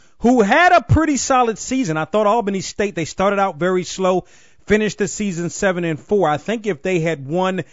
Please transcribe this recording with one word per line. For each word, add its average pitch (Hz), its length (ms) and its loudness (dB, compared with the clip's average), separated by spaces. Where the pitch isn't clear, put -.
who 247 220 4
had 302 300 4
a 339 100 6
pretty 302 360 2
solid 240 420 0
season. 233 380 -2
I 156 80 -2
thought 214 200 0
Albany 202 360 0
State, - 340 -4
they 165 100 -4
started 196 340 -2
out 190 180 -2
very 180 260 0
slow, 185 420 -2
finished 214 320 0
the 196 100 -2
season 170 420 -6
seven 180 340 -2
and 160 160 -4
four. 190 300 0
I 147 80 0
think 214 280 -6
if 185 160 -4
they 185 200 -2
had 156 260 -4
won 185 460 -2